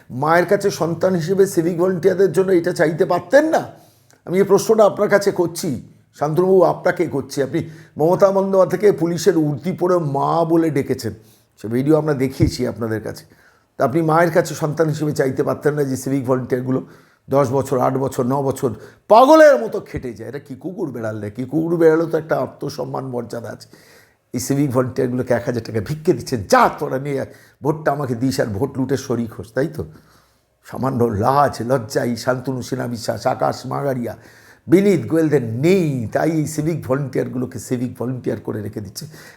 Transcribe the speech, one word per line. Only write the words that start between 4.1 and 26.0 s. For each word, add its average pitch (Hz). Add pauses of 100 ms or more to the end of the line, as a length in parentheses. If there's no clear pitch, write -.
আমি 165
এই 202
প্রশ্নটা 202
আপনার 196
কাছে 202
করছি, 165 (320)
শান্তনুবাবু, 175
আপনাকে 165
করছি। 131
আপনি 156 (280)
মমতা 175
বন্দ্যোপাধ্যায়কে 190
পুলিশের 170
উর্দি 151
পরে 180
মা 151
বলে 165
ডেকেছেন, 131 (480)
সে 101
ভিডিও 131
আমরা 151
দেখিয়েছি 127
আপনাদের 110
কাছে। - (520)
তা 135
আপনি 139
মায়ের 160
কাছে 156
সন্তান 156
হিসেবে 151
চাইতে 139
পারতেন 135
না 147
যে 131
সিভিক 135
ভলেন্টিয়ারগুলো 127 (480)
দশ 139
বছর, 139
আট 131
বছর, 131
ন 139
বছর 131 (340)
পাগলের 269
মতো -
খেটে 127
যায়। 113
এটা 139
কি -
কুকুর 175
বেড়াল 110
রে? 104
কি 127
কুকুর 165
বেড়ালও 160
তো 160
একটা 156
আত্মসম্মান 135
মর্যাদা 120
আছে। - (640)
এই 123
সিভিক 139
ভলেন্টিয়ারগুলোকে 127
এক 113
হাজার 123
টাকা 110
ভিক্ষে 151